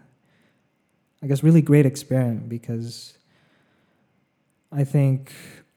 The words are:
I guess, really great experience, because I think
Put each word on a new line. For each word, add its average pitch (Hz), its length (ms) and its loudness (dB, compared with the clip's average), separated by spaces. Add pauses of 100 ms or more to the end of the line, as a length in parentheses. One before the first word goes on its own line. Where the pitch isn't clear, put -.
(1200)
I 147 40 -10
guess, 135 160 -2
really 160 200 6
great 147 240 4
experience, 127 600 -4
because 117 720 -12 (1500)
I 143 120 -2
think 135 480 -2 (440)